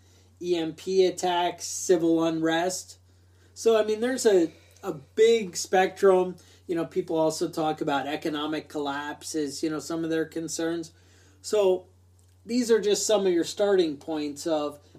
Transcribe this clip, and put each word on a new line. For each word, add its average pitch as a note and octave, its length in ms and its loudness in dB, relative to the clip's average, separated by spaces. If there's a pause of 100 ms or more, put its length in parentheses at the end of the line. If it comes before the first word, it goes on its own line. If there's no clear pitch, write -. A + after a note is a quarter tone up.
(420)
E F3 140 0
M D#3+ 180 -4
P F#3 320 2
attacks, F3 580 -2
civil E3 600 2
unrest. E3 760 -2 (560)
So, A3+ 260 2
I G#3+ 40 0
mean, G#3+ 160 -2
there's B3 260 0
a, F3+ 260 4 (300)
a F#3 100 -8
big G#3+ 640 2
spectrum. F#3 800 2 (320)
You F3+ 80 -4
know, E3 100 -2
people E3+ 320 -4
also D#3+ 320 0
talk D#3 320 -4
about C#3+ 280 -2
economic D3+ 600 -6
collapses, D3 920 -6
you D#3+ 80 0
know, D#3 80 -6
some E3 240 -6
of D#3+ 80 -4
their D#3+ 160 -2
concerns. E3 640 -6 (500)
So F#3+ 460 0 (580)
these A#3 280 0
are A3 80 4
just G3 260 0
some G3 220 2
of F3 40 2
your E3 120 2
starting F#3 520 2
points D3 500 -8
of, D3+ 340 -2 (180)